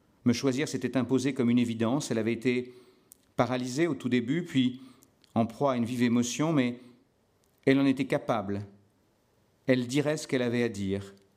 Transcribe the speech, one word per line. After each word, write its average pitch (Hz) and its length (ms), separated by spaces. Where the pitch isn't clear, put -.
Me 123 80
choisir 135 340
s'était 127 300
imposé 131 360
comme 120 160
une 120 120
évidence. 113 500
Elle 117 80
avait 110 140
été 123 420
paralysée 127 500
au 156 80
tout 127 140
début, 123 360
puis 127 360
en 113 120
proie 139 260
à 127 40
une 117 100
vive 120 160
émotion, 120 500
mais 123 260
elle 135 140
en 139 80
était 135 180
capable. 104 640
Elle 127 200
dirait 143 320
ce - 100
qu'elle 131 140
avait 120 200
à 117 60
dire. 98 460